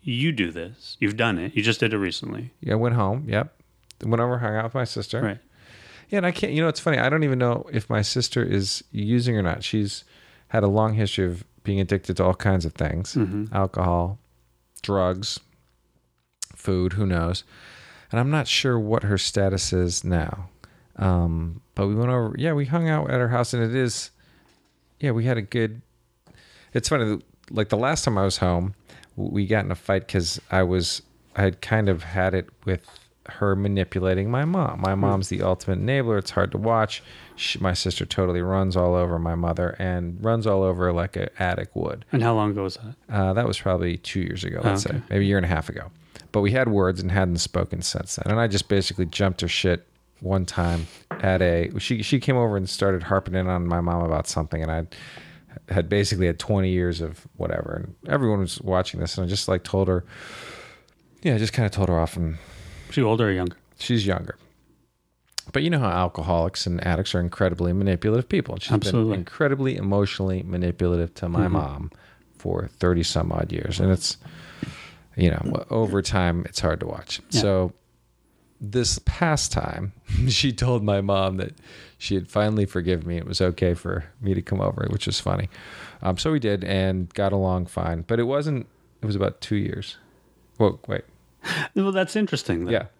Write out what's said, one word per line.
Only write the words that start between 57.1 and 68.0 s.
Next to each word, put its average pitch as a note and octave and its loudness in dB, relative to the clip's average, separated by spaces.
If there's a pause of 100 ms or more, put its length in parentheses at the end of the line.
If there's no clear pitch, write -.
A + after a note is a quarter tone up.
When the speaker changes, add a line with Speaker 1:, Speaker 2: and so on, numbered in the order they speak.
Speaker 2:
whatever, G1+ -4 (120)
and - -12 (180)
everyone A#2 2
was F2+ -4
watching F#2 0
this, E2+ -4
and F#2+ 0
I F2 -2
just, G2 -2
like, F#2 0
told F#2+ 0
her, F2+ 2 (1160)
yeah, D3 4
I A2 2
just G#2+ 0
kinda A2 2
told F#2+ 2
her E2+ 4
off, E2 0
and D#2+ -2 (540)
Speaker 1:
She C#3+ 2
older A2 4
or G2 2
younger? F2+ -2 (220)
Speaker 2:
She's A2+ 0
younger. F2+ -2 (1160)
But C#3 0
you E3 2
know E3 2
how A#2+ 2
alcoholics F2 0
and F2 -2
addicts F2 0
are F2+ 2
incredibly F2 0
manipulative G2 2